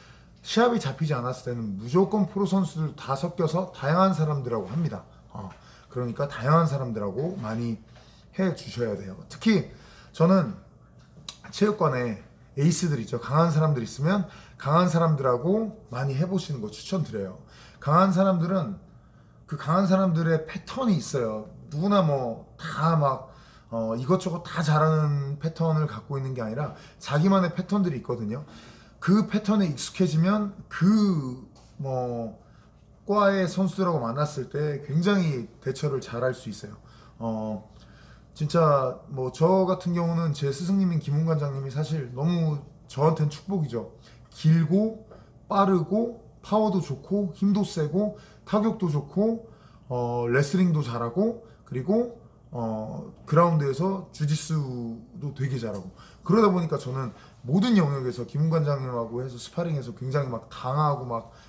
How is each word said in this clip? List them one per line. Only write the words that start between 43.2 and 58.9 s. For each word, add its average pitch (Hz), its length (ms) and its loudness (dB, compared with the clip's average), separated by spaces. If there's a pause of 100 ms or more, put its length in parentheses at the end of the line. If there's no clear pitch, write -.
축복이죠. 143 640 -4 (360)
길고 165 800 2 (400)
빠르고 196 720 2 (200)
파워도 202 380 2
좋고 185 520 -4
힘도 202 300 2
세고 180 560 -2 (260)
타격도 208 440 0
좋고, 202 600 -2 (400)
어, 120 380 -2
레슬링도 151 560 2
잘하고 120 640 -2 (180)
그리고, 185 560 -2 (300)
어, 110 600 -6 (140)
그라운드에서 165 880 2
주짓수도 139 1300 -6
되게 131 200 -4
잘하고 104 320 -8 (340)
그러다 208 280 4
보니까 165 260 0
저는 131 360 -6 (300)
모든 196 340 4
영역에서 127 480 0
김훈 156 240 0
관장님하고 131 720 -2